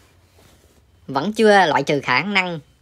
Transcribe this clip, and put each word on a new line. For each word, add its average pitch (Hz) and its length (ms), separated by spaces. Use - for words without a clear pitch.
vẫn 143 260
chưa 208 320
loại 139 180
trừ 143 160
khả 127 240
năng 185 360